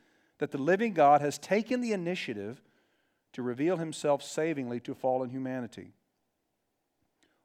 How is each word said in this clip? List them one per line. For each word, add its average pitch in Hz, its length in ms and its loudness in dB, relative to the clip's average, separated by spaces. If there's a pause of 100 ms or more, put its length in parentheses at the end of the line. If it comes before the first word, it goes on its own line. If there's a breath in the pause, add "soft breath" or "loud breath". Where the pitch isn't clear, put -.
(380 soft breath)
that 147 140 -4
the 143 60 -4
living 190 360 2
God 147 260 8
has 147 180 -4
taken 233 440 -2
the 233 100 -2
initiative 135 680 -4 (720)
to 127 80 -6
reveal 131 340 0
Himself 151 460 0
savingly 139 580 -2
to 135 140 -8
fallen 127 340 0
humanity, 127 640 -8 (1500)